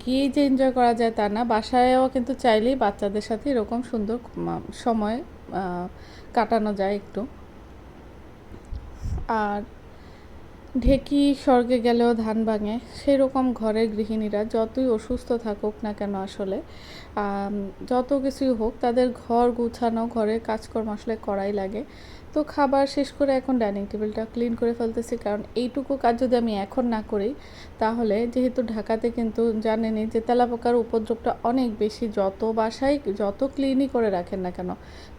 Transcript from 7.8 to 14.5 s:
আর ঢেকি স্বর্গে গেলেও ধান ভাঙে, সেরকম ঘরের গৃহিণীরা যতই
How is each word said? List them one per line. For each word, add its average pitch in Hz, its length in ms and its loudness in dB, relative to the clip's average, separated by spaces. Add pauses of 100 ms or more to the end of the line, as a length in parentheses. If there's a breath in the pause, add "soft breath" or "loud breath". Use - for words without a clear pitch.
আর 208 340 0 (1160 loud breath)
ঢেকি 277 640 4
স্বর্গে 247 360 6
গেলেও 240 340 4
ধান 220 320 0
ভাঙে, 214 340 0 (160)
সেরকম 262 580 4
ঘরের 220 340 2
গৃহিণীরা 214 580 -2
যতই 226 420 0